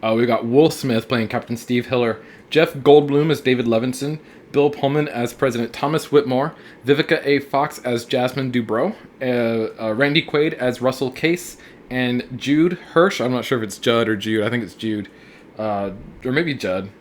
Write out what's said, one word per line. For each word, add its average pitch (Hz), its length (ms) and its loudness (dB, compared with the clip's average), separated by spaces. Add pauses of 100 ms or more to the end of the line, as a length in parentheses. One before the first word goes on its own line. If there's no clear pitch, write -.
Uh, 113 160 0
we've 120 100 4
got 113 180 0
Will 139 240 6
Smith 117 380 -2
playing 117 200 -2
Captain 120 280 -6
Steve 120 320 -2
Hiller, 120 340 0 (280)
Jeff 156 240 2
Goldblum 143 580 6
as 139 100 0
David 127 240 2
Levinson, 127 540 -2 (320)
Bill 143 180 4
Pullman 143 380 0
as 120 260 -4
President 117 400 -2
Thomas 156 380 -4
Whitmore, 139 440 2 (300)
Vivica 143 400 2
A. 143 140 2
Fox 139 400 -2
as 120 260 -4
Jasmine 127 460 -2
Dubrow, 120 440 -2 (260)
uh, 117 640 -2
uh, 110 100 -2
Randy 143 300 2
Quaid 156 300 0
as 123 280 -4
Russell 127 300 -2
Case, - 460 -4 (320)
and 123 460 -2
Jude 151 380 2 (200)
Hirsch, 185 260 4
I'm 123 120 0
not 123 140 -2
sure 131 120 0
if 110 60 -2
it's 101 140 -8
Judd 117 300 2
or 110 80 0
Jude, 107 280 -2
I 104 60 0
think 120 140 -2
it's 92 120 -12
Jude, 107 340 -6 (480)
uh, 101 340 -4 (320)
or 127 80 -4
maybe 151 220 -2
Judd. 95 360 -4 (120)